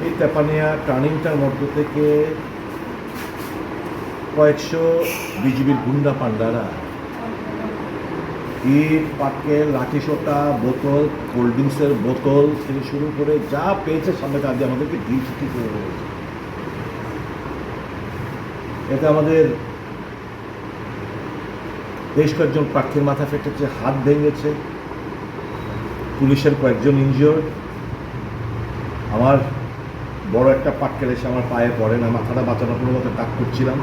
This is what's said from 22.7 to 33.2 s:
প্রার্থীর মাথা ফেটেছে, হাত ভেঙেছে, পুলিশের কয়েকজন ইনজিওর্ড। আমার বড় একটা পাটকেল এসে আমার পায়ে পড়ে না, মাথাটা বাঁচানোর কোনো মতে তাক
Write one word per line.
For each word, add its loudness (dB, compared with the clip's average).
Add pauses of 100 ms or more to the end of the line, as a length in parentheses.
প্রার্থীর 2
মাথা 2
ফেটেছে, -2 (180)
হাত 2 (100)
ভেঙেছে, 2 (1700)
পুলিশের 6 (100)
কয়েকজন 4
ইনজিওর্ড। 6 (1700)
আমার 6 (960)
বড় 8
একটা 4
পাটকেল 0
এসে -2
আমার 0
পায়ে 4
পড়ে 4
না, 2
মাথাটা 0
বাঁচানোর 0
কোনো 2
মতে 0
তাক -2 (120)